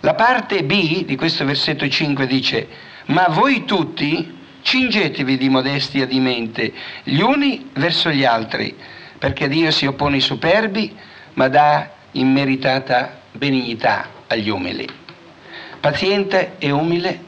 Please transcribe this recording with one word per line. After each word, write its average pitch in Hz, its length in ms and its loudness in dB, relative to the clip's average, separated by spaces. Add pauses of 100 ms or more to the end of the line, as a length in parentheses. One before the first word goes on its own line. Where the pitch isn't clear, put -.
La 147 140 2
parte 220 500 2
B 185 400 0
di 135 120 -4
questo 156 280 -2
versetto 139 440 -2
cinque 135 400 0
dice: 120 400 0 (380)
"Ma 180 220 4
voi 226 360 4
tutti 156 720 -2 (240)
cingetevi 190 760 0
di 131 120 2
modestia 135 580 0
di 131 140 0
mente 117 520 -2 (300)
gli 135 180 0
uni 269 520 0
verso 160 380 0
gli 139 140 2
altri, 113 520 0 (420)
perché 139 300 -2
Dio 156 240 2
si 143 140 0
oppone 139 300 0
ai 135 40 2
superbi, 196 720 0 (380)
ma 131 160 2
dà 147 400 4 (240)
immeritata 135 1040 0 (140)
benignità 120 760 -2 (180)
agli 110 200 -2
umili." 92 380 -4 (920)
Paziente 185 760 0
e 143 120 -2
umile 170 580 0